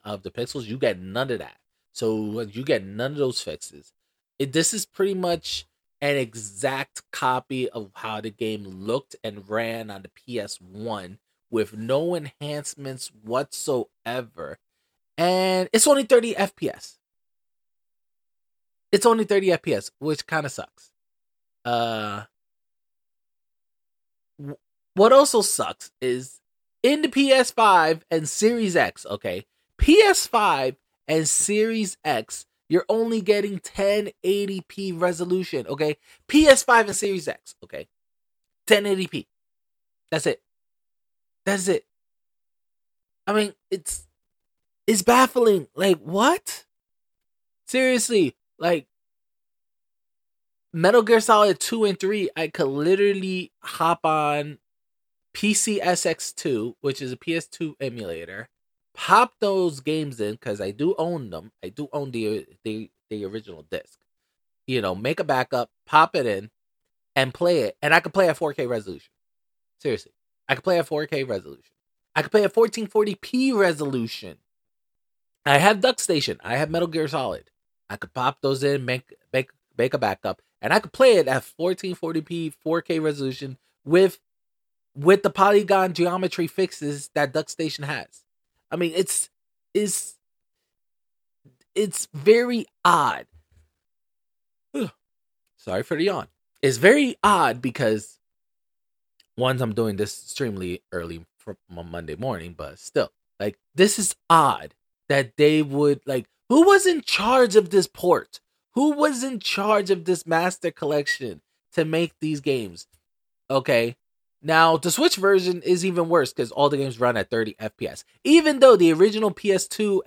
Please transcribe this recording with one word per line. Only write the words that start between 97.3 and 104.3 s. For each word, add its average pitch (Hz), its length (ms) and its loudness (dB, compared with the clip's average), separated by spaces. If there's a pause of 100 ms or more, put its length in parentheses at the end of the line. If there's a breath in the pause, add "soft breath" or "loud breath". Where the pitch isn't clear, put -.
because, 113 580 -2 (1160)
one, 127 260 0
I'm 113 140 -4
doing 110 200 -2
this 104 280 -6
extremely 95 580 -8 (100)
early 85 340 -10 (120)
for, 101 180 -16 (180)
on 85 180 -14
Monday 82 240 -10
morning, 87 420 -8
but 76 220 -14
still, - 320 -4 (280)
like, 104 200 -6 (160)
this 202 240 2
is - 160 -4 (140)
odd 139 440 4 (340)